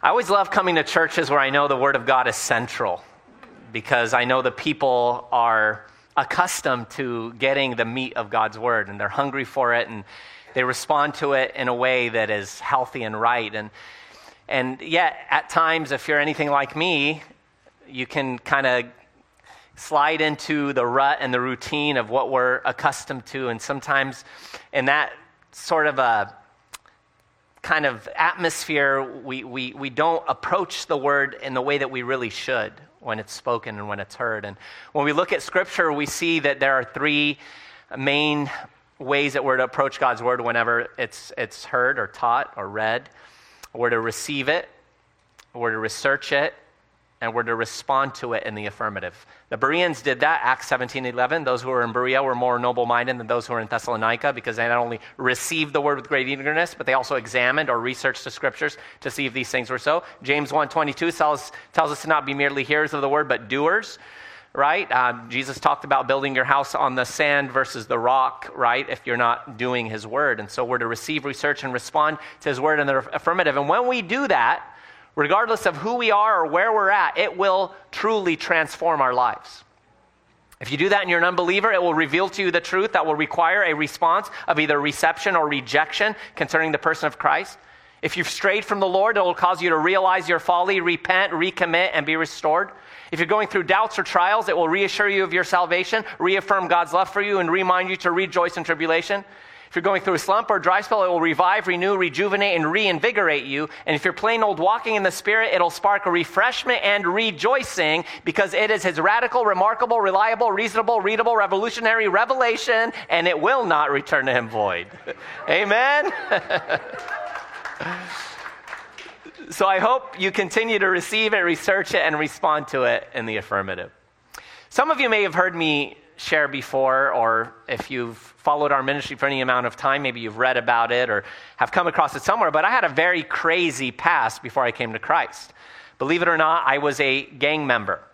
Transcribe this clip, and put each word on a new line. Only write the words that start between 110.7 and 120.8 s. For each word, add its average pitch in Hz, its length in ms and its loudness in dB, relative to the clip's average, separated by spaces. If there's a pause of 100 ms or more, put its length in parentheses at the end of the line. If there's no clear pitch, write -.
readable, 214 360 0
revolutionary 220 720 2
revelation, 233 840 2 (160)
and 170 200 2
it 170 100 2
will 233 280 2
not 151 240 2
return 139 360 0
to 135 60 2
him 120 160 2
void. 98 380 -2 (320)
<laughs> - 300 -14
Amen? 247 640 4 (200)
<laughs> - 500 0 (2750)
So - 180 2
I 190 140 4
hope 247 400 0
you 190 100 2
continue 214 480 0
to 190 80 2